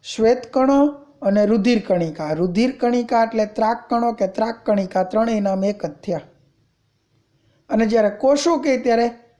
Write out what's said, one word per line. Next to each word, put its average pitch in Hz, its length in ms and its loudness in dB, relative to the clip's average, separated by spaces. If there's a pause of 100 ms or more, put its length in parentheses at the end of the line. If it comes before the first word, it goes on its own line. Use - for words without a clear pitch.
શ્વેતકણો 262 720 0 (440)
અને 202 240 2
રુધિર 220 400 2
કણિકા. 160 480 -2
રુધિર 185 420 0
કણિકા 240 480 0
એટલે 220 220 -2 (100)
ત્રાક 233 320 -2
કણો 233 260 0
કે 202 140 -2
ત્રાક 226 360 -4
કણિકા, 190 400 0
ત્રણેય 214 420 -2
નામ 190 180 -2
એક 202 180 -4
જ 165 100 -8 (100)
થયા. 175 220 -6 (1500)
અને 220 160 2
જ્યારે 214 320 2
કોષો 285 400 2
કહે 269 220 0
ત્યારે 233 260 0 (340)